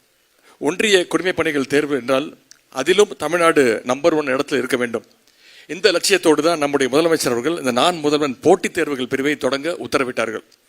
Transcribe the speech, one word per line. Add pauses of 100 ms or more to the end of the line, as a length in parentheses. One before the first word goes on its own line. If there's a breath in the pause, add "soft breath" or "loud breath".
(580 soft breath)
ஒன்றிய
குடிமைப்
பணிகள்
தேர்வு
என்றால் (320)
அதிலும்
தமிழ்நாடு
நம்பர்
ஒன்
இடத்துல
இருக்க
வேண்டும். (640 soft breath)
இந்த
லட்சியத்தோடு
தான்
நம்முடைய
முதலமைச்சர்
அவர்கள்
இந்த
நான்
முதல்வன்
போட்டித்
தேர்வுகள்
பிரிவை
தொடங்க
உத்தரவிட்டார்கள். (240)